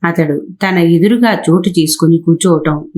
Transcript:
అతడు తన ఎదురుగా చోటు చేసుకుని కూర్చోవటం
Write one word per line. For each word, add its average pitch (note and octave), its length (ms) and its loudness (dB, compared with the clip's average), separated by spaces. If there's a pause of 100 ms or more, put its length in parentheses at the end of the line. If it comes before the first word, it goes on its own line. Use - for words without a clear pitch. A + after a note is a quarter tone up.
అతడు D#3+ 500 -2
తన F#3 240 -2
ఎదురుగా G3 560 2
చోటు F3+ 360 0
చేసుకుని E3 480 0
కూర్చోవటం E3 800 0